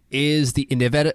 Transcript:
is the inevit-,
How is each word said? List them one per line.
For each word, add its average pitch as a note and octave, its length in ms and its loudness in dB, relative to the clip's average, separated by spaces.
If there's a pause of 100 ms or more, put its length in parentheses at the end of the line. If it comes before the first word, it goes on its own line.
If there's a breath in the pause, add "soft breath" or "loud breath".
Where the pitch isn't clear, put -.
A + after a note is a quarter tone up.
(100)
is D3 420 0
the - 180 -2
inevit-, C3 440 0